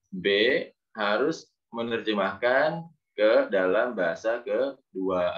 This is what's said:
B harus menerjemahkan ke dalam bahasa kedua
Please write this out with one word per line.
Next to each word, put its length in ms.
B 200
harus 560
menerjemahkan 1120
ke 320
dalam 480
bahasa 480
kedua 920